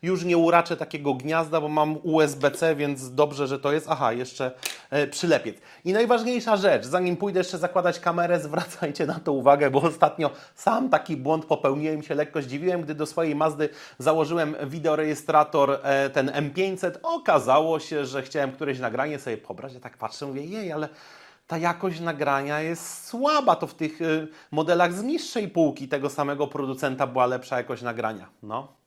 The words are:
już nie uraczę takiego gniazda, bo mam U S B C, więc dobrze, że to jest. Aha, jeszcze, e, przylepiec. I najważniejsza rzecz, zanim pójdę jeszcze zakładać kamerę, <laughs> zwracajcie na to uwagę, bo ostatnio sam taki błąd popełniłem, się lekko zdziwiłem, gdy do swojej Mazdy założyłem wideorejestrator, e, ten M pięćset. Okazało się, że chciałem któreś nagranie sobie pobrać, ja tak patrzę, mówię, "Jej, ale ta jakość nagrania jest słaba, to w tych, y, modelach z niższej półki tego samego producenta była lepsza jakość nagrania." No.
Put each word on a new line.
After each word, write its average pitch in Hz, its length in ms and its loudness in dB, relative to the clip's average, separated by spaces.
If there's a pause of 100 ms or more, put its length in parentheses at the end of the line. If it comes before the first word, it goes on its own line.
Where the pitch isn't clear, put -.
już 175 220 0
nie 175 140 4
uraczę 170 380 4
takiego 143 380 -4
gniazda, 143 220 -4 (240)
bo 151 80 -4
mam 151 340 2
U 160 180 2
S 143 140 4
B 135 160 2
C, 160 260 0
więc 135 380 -4
dobrze, 143 320 2
że 135 120 -2
to 143 140 0
jest. 151 180 0
Aha, 135 220 2
jeszcze, 127 400 -4 (380)
e, 143 160 2
przylepiec. 139 500 0 (280)
I 180 80 0
najważniejsza 226 640 2
rzecz, 170 280 4
zanim 175 320 0
pójdę 185 240 0
jeszcze 180 180 -4
zakładać 175 420 0
kamerę, 170 400 0
<laughs> 151 60 -8
zwracajcie 156 600 -4
na 151 140 -4
to 156 120 -2
uwagę, 143 380 6
bo 131 120 4
ostatnio 156 480 2 (240)
sam 147 340 0
taki 156 280 0
błąd 156 280 -2
popełniłem, 151 580 0
się 151 120 -6
lekko 147 280 -2
zdziwiłem, 160 400 -2
gdy 151 120 -8
do 147 120 -4
swojej 160 280 -2
Mazdy 151 340 0 (300)
założyłem 156 580 2 (100)
wideorejestrator, 151 1160 2
e, 139 280 2
ten 139 240 0
M 143 160 -2
pięćset. 185 520 -2
Okazało 160 800 2
się, 147 260 -4
że 131 160 -6
chciałem 139 300 -4
któreś 143 260 -4
nagranie 127 400 -4
sobie 113 200 -6
pobrać, 110 360 -14
ja 127 60 -20
tak - 160 -18
patrzę, 113 300 -10
mówię, 139 180 -8
"Jej, 190 280 -8
ale 151 160 -6 (580)
ta 165 120 -6
jakość 170 420 -2
nagrania 147 600 -2
jest - 460 -8
słaba, 262 500 2
to 170 100 -4
w - 80 -12
tych, 156 260 -6
y, 160 280 0 (220)
modelach 170 420 4
z 190 100 -6
niższej 247 460 -4
półki 143 400 2
tego 139 220 0
samego 143 360 -2
producenta 135 600 -2
była 123 200 2
lepsza 127 300 -2
jakość 120 260 -6
nagrania." 110 460 -6 (140)
No. 120 340 -10 (100)